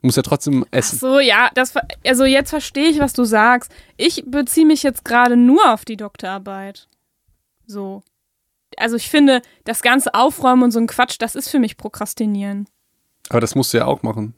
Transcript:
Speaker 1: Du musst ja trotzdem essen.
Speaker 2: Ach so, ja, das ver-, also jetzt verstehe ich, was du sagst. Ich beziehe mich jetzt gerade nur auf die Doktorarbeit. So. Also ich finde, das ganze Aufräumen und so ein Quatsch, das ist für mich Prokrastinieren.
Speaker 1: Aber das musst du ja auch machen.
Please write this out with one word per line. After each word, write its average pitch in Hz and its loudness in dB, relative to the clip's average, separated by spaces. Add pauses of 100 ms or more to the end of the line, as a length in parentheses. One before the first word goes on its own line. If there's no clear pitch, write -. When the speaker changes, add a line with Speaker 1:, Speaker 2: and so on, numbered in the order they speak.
Speaker 1:
Du 131 0
musst 123 0
ja 131 0
trotzdem 139 -2
essen. - -2
Speaker 2:
Ach - -8
so, 262 2
ja, 247 4
das 254 -2
ver-, - -6 (200)
also 254 2
jetzt 269 2
verstehe 294 -4
ich, 302 0
was 285 -2
du 247 0
sagst. 226 0 (280)
Ich - -2
beziehe 285 0
mich 302 4
jetzt 269 -4
gerade 240 4
nur 254 6
auf 214 -6
die 220 -14
Doktorarbeit. 196 -14 (800)
So. 196 -12 (760)
Also 226 0
ich - -6
finde, 269 4 (240)
das 226 -6
ganze 254 2
Aufräumen 254 2
und 240 2
so 226 -2
ein 226 0
Quatsch, - -4
das 233 -6
ist 277 -10
für 294 0
mich 220 -2
Prokrastinieren. 202 -8 (600)
Speaker 1:
Aber 120 0
das 113 -6
musst 135 -2
du 120 0
ja 113 -2
auch 139 -4
machen. 110 -8